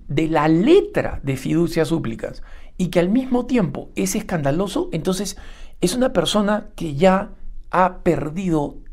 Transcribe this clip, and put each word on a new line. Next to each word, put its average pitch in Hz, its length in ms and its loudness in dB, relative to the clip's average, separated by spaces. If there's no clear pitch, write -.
de 156 220 0
la 156 180 4
letra 185 760 4
de 135 120 -2
fiducia 160 480 0
supplicans, 139 600 -4
y 180 100 0
que 180 120 2
al 175 100 2
mismo 247 360 2
tiempo 196 500 0
es 190 200 -2
escandaloso, 185 800 -2
entonces 185 420 -2
es 180 140 2
una 254 180 2
persona 202 640 0
que 160 200 -6
ya 190 360 4
ha 185 260 2
perdido 156 800 0